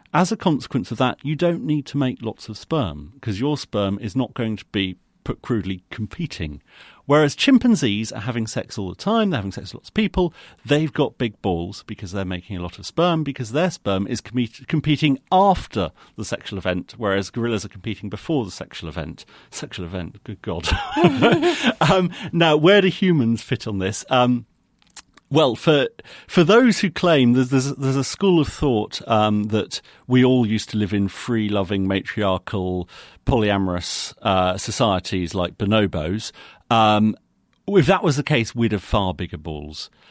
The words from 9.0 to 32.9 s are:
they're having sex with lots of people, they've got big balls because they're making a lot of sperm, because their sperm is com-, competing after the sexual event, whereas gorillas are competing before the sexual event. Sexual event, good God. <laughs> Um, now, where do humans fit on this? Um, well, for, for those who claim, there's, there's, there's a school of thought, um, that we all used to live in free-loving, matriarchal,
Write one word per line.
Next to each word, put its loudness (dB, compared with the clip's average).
they're -2
having -6
sex -12
with -18
lots -20
of -12
people, 0
they've 0
got -2
big -4
balls -4
because -12
they're -4
making -8
a -6
lot -10
of -14
sperm, 0
because -8
their 0
sperm -4
is -6
com-, -4
competing 0
after 2
the -8
sexual -8
event, -4
whereas -2
gorillas -2
are -12
competing -10
before -4
the -10
sexual -12
event. -10
Sexual -12
event, -10
good -14
God. -6
<laughs> 4
Um, 2
now, 4
where 6
do 4
humans 2
fit -6
on -4
this? -2
Um, 2
well, 4
for, 2
for 4
those 6
who 0
claim, 4
there's, 2
there's, 2
there's 0
a 0
school 2
of 0
thought, -2
um, 2
that -4
we 6
all 4
used -2
to -4
live 0
in 0
free-loving, -2
matriarchal, -2